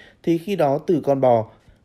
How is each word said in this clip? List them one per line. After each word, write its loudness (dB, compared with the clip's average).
thì 0
khi -6
đó 0
từ -2
con 0
bò, 2